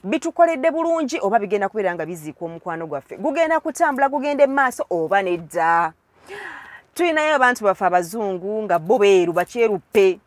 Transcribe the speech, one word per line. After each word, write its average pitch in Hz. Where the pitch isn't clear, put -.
bitukoledde 320
bulungi 320
oba 202
bigenda 202
kubeera 196
nga 165
biziika 156
omukwano 165
gwaffe? 147
Gugenda 311
kutambula, 285
gugende 285
mu 269
maaso 262
oba 180
nedda? 170
Tuyinayo 311
abantu 247
baffe 196
abazungu 190
nga 175
bo 180
beeru, 196
bakyeruppe. 196